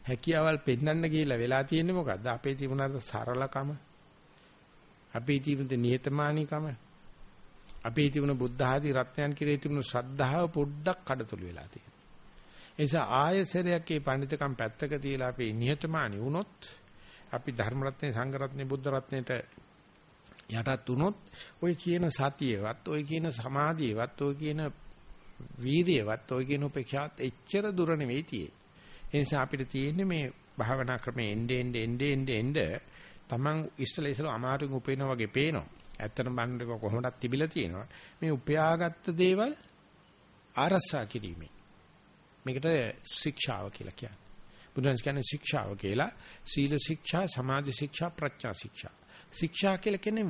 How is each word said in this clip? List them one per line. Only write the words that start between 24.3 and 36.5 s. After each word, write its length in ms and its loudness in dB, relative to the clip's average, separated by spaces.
කියන 260 -2
වීරියවත්, 720 4
ඔය 140 2
කියන 200 0
උපේක්ෂාවත් 560 -2
එච්චර 500 0
දුර 240 2
නෙවෙයි 300 0
තියෙන්නේ. 340 -6
ඒ 120 0
නිසා 240 4
අපිට 260 -2
තියෙන්නේ 360 0
මේ 280 0
භාවනා 460 0
ක්‍රමේ 320 -2
එnde, 260 0
end, 240 -2
end, 260 0
end, 280 2
end, 300 2
එnde 160 -2
තමන් 340 0
ඉස්සලා 340 -2
ඉස්සලා 240 -2
අමාරුවෙන් 420 0
උපේනා 320 0
වගේ 200 0
පේනවා. 380 0
ඇත්තටම 380 -4
බලනකොට 460 -2